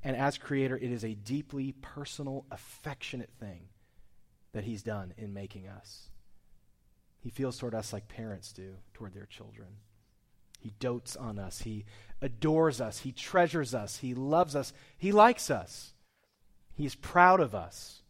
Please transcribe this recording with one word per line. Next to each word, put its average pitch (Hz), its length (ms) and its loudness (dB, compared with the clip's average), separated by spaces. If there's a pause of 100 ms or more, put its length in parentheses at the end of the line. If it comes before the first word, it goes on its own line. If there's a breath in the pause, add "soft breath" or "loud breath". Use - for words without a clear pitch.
and 131 140 -2
as 139 200 2
creator, 135 400 0
it 120 140 -4
is 117 140 -4
a 110 100 -4
deeply 135 640 -4
personal, 139 680 -8
affectionate - 880 -10
thing 92 300 -14 (840)
that 104 120 -6
he's 107 180 -6
done 98 340 -6
in 104 160 -10
making 98 360 -12
us. - 400 -18 (1120)
He 120 100 -8
feels 131 260 -2
toward 120 180 -4
us 110 180 -4
like 107 160 -8
parents 110 440 -10
do 95 220 -14 (200)
toward 98 200 -12
their 101 120 -14
children. 107 420 -18 (920)
He 110 220 -12
dotes 123 340 -4
on 110 240 -8
us. 92 220 -8
He 107 240 -6 (360 loud breath)
adores 156 600 2
us. 110 180 -4
He 131 140 -8
treasures 160 600 2
us. 104 240 -4
He 123 160 -4
loves 147 420 4
us. 135 160 -2 (260 loud breath)
He 190 140 2
likes 220 380 8
us. - 420 -4 (840)
He's 143 220 -2
proud 180 440 8
of 113 140 2
us. - 560 -10